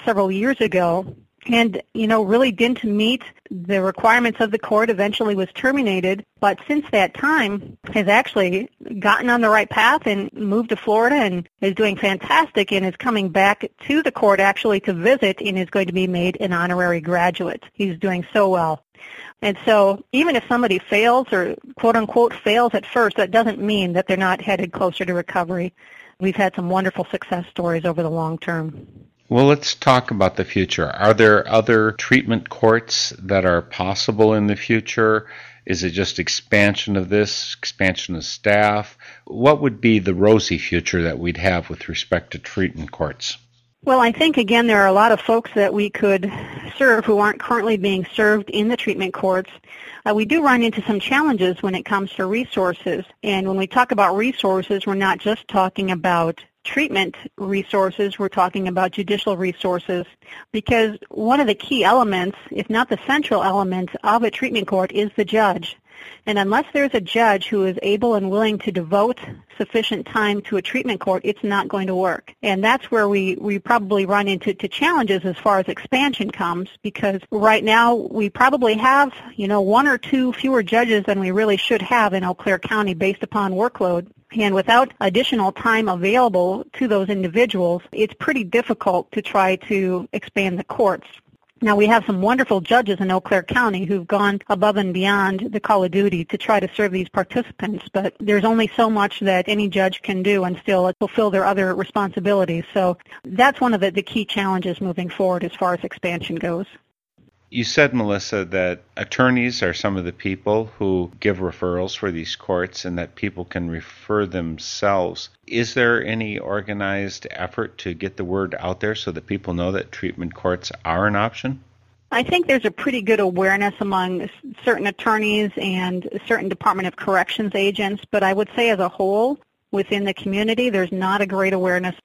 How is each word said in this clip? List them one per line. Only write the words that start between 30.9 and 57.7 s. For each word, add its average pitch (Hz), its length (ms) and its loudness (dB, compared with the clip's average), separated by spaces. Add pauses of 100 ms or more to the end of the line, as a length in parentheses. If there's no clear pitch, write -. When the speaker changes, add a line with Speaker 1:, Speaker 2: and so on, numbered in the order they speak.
Speaker 2:
there 107 340 6
other 110 440 4
treatment - 580 0
courts - 680 2
that 92 260 0
are 87 160 4
possible 104 720 0
in 104 140 2
the 104 80 0
future? 110 720 0 (380)
Is 87 180 -2
it 92 60 -2
just 90 280 -4
expansion 101 800 0
of 92 140 -2
this, 104 440 0
expansion - 640 -4
of 78 80 -8
staff? 104 720 0 (280)
What 139 360 2
would 120 200 0
be 110 180 6
the 92 160 0
rosy 98 420 4
future 87 460 -2
that 80 160 -2
we'd 85 180 -4
have 87 320 -2
with - 200 -12
respect - 420 -4
to 78 80 -12
treatment 80 520 -6
courts? - 460 -8 (460)
Speaker 1:
Well, 262 160 4
I 233 140 4
think, 311 240 2
again, 233 300 4
there 214 140 6
are 196 60 6
a 190 60 6
lot 214 180 6
of 214 80 4
folks 226 360 0
that 202 180 2
we 208 160 0
could 196 420 0 (460)
serve 233 280 4
who 208 140 4
aren't 208 200 2
currently 226 360 0
being 190 380 -2
served 214 360 2
in 208 200 0
the 240 80 0
treatment 190 360 -4
courts. 190 380 -2 (540)
Uh, 214 100 2
we 214 80 2
do 294 180 2
run 254 220 4
into 220 200 0
some 208 180 -2
challenges 233 600 0
when 190 140 0
it 175 80 -6
comes 196 300 -2
to 190 120 -4
resources. 185 800 -2 (200)
And 196 220 -2
when 190 120 -2
we 190 100 -2
talk 247 240 0
about 196 240 4
resources, 196 720 -2
we're 196 100 -2
not 190 240 0
just - 300 -4
talking 190 420 0
about 170 520 -2 (200)
treatment - 520 -2 (220)
resources, 196 800 -2